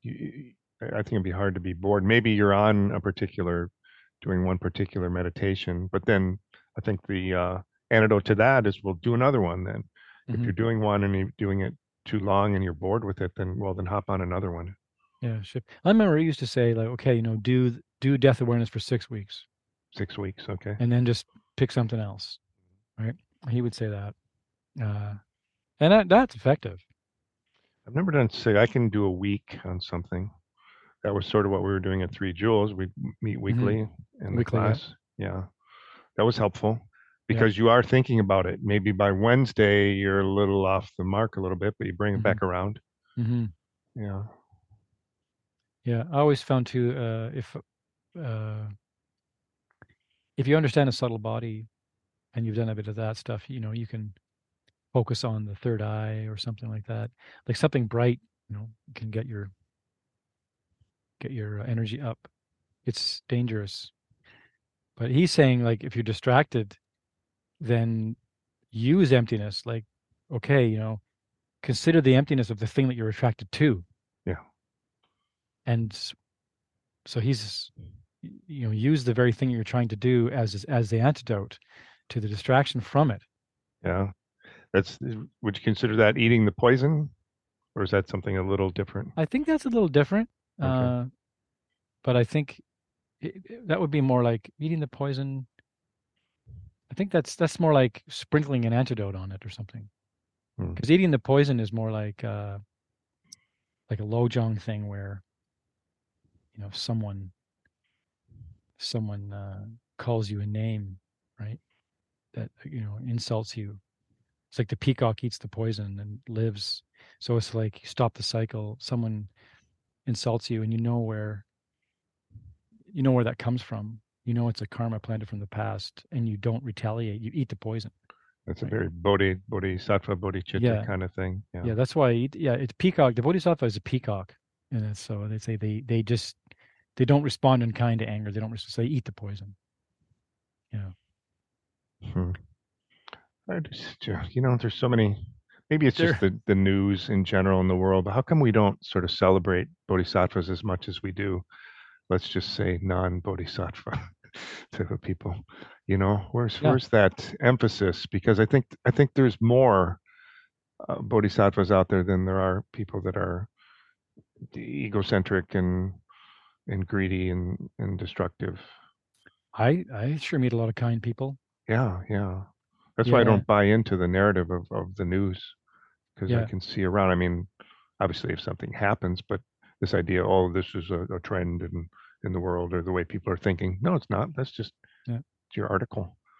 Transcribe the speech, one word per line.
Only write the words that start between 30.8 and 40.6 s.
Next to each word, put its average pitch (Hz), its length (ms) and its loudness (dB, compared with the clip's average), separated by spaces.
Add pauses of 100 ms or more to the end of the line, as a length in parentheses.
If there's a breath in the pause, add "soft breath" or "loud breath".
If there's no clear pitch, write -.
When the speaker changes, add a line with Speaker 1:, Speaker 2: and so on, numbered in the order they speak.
Speaker 1:
That 101 120 0
was 98 100 -2
sort 104 220 2
of 98 40 2
what 95 120 0
we 98 60 0
were 98 100 2
doing 95 240 -2
at 90 80 -6
Three 95 220 -6
Jewels. 104 420 2
We'd 92 160 -6 (120)
m-, 95 180 -8
meet 110 160 -4
Speaker 2:
Mm-hmm. - 60 -8
Speaker 1:
weekly 110 360 0 (420)
in 101 100 -8
the 117 60 -2
Speaker 2:
Weekly, 117 220 0
yeah. 101 80 2
Speaker 1:
class. 117 260 -2 (240)
Yeah. 95 260 -6 (720 loud breath)
That 104 80 4
was 120 120 4
helpful 110 440 0
Speaker 2:
Yeah. - 60 -20 (420 soft breath)
Speaker 1:
because 113 280 4
you 117 120 6
are 120 120 8
thinking 127 380 4
about 95 260 4
it. - 160 -4
Maybe 104 300 2
by 101 200 4
Wednesday, 104 840 4
you're 98 260 2
a 98 100 2
little 98 360 2